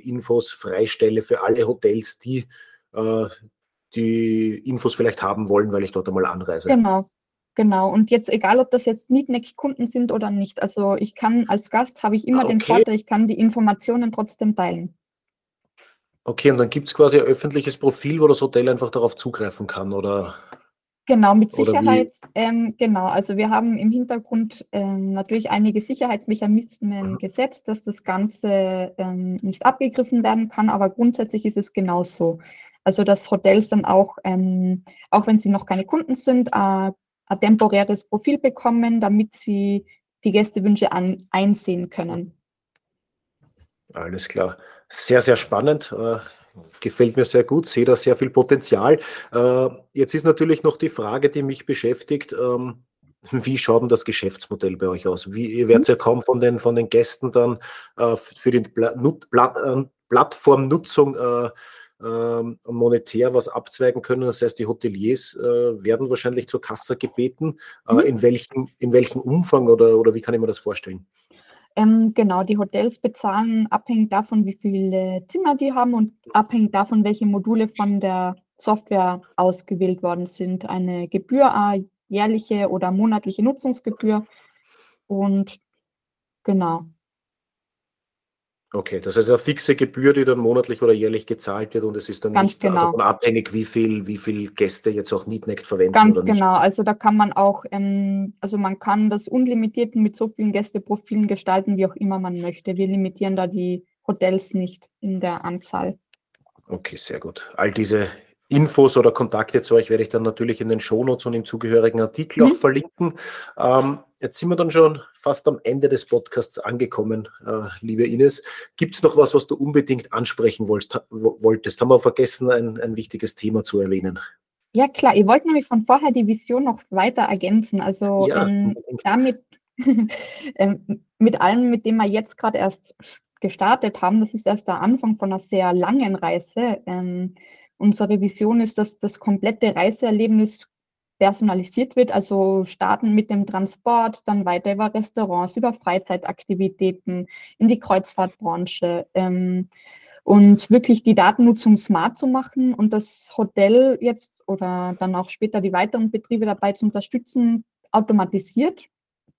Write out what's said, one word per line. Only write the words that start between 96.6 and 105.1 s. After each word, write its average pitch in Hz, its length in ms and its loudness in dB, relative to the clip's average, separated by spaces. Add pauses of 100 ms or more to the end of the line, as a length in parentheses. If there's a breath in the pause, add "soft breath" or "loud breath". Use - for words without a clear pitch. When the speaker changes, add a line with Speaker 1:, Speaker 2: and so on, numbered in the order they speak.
Speaker 2:
da 214 100 0
kann 214 240 0
man 208 160 0
auch, 196 380 0
ähm, 196 680 -4
also 202 180 -6
man 196 220 -4
kann 214 300 0
das 208 180 -4
unlimitiert 240 680 -2
mit 214 200 0
so 220 140 -4
vielen 214 240 -2
Gästeprofilen 208 720 -4
gestalten, 190 500 -2
wie 190 80 2
auch 185 100 -4
immer 196 240 -4
man 180 220 -6
möchte. 175 360 -8
Wir 190 100 0
limitieren 190 480 -2
da 185 120 -2
die 180 380 -6 (220 soft breath)
Hotels 190 460 -2
nicht 185 360 -6 (120)
in 190 180 -6